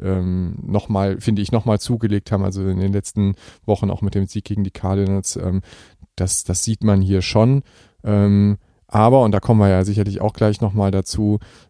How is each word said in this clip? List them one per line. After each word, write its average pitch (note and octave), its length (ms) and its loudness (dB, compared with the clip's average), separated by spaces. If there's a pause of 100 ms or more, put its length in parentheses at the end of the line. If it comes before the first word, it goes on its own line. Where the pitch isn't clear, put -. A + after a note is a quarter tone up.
ähm, F#2 600 -2
noch - 260 -4
mal, G2 320 -2
finde G#2 220 0
ich, G2 100 -4
noch A2+ 120 0
mal G#2+ 140 2
zugelegt A2 540 -4
haben, G2 120 0
also F#2+ 220 -4
in F#2 120 -2
den G2 140 0
letzten G2 420 -2 (320)
Wochen G2+ 240 0
auch G2 120 -6
mit G2+ 120 -2
dem G2 120 0
Sieg - 180 -10
gegen G#2 200 -4
die F#2 60 -4
Cardinals, G2 680 -2
ähm, F#2 260 -2 (540)
das, - 280 -2
das - 200 -4
sieht A2+ 200 -2
man G2+ 180 4
hier F#2+ 200 0
schon. B2 400 2 (420)
Ähm, G2+ 540 2 (280)
aber, A#2 360 4
und G#2+ 100 2
da G2+ 80 0
kommen A2 200 4
wir G2+ 80 6
ja F#2+ 160 4
sicherlich G2+ 360 -2
auch G#2 120 -2
gleich G#2+ 280 0
noch G#2 120 0
mal G2 180 0
dazu, G#2 480 -2 (320)